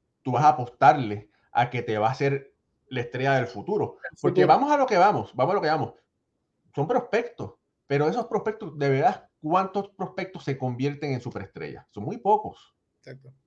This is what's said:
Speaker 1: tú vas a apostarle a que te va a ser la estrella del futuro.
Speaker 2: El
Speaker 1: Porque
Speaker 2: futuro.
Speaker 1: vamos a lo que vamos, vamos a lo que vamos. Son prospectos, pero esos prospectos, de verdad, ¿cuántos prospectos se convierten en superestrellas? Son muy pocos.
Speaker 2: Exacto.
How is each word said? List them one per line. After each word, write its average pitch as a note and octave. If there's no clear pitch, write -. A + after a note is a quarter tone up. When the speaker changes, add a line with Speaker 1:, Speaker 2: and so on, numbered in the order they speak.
Speaker 1:
tú B2+
vas B2
a D3+
apostarle B2+
a B2
que B2
te A2
va G#2+
a C3+
ser C#3
la B2
estrella C3
del B2+
futuro. -
Speaker 2:
El -
Speaker 1:
Porque F3
Speaker 2:
futuro. F3+
Speaker 1:
vamos C4+
a D4
lo C4+
que G#3+
vamos, E3+
vamos C#3
a -
lo F#3+
que E3
vamos. D#3
Son C#3+
prospectos, -
pero C#3+
esos F3+
prospectos, G#3
de C#3+
verdad, D3+
¿cuántos F#3+
prospectos -
se C3+
convierten C#3
en -
superestrellas? -
Son G#2
muy F3
pocos. -
Speaker 2:
Exacto. C3+